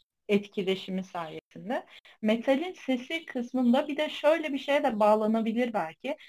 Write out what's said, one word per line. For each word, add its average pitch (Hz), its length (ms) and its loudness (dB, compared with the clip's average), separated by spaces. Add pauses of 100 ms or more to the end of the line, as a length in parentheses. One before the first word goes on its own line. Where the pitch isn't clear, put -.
(280)
etkileşimi 190 760 -2
sayesinde. 175 840 -10 (360)
Metalin 269 500 2
sesi 294 540 -4
kısmında 254 640 2
bir 285 80 -4
de 302 140 -2
şöyle 302 420 2
bir 269 60 -4
şeye 285 240 0
de 226 180 0
bağlanabilir 220 720 2
belki. 208 440 -6 (120)